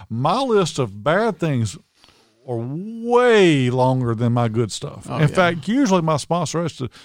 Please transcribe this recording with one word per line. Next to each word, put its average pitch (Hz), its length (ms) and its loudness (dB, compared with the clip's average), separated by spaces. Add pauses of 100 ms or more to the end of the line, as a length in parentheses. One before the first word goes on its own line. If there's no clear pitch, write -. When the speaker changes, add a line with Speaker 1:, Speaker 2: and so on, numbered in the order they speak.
Speaker 1:
my 147 320 -2
list 208 380 0
of 104 240 -6
bad 196 340 0
things 127 400 -2 (680)
are 120 100 -6
way 202 1120 2
longer 127 460 2
than 117 180 0
my 120 140 2
good 110 240 -2
stuff. - 380 -12
Speaker 2:
Oh, 127 60 -6
Speaker 1:
In 160 60 0
Speaker 2:
yeah. 147 60 6
Speaker 1:
fact, 175 400 0
usually 202 340 2
my 160 160 0
sponsor 165 460 -4
has 160 140 -6
to 120 120 -8 (140)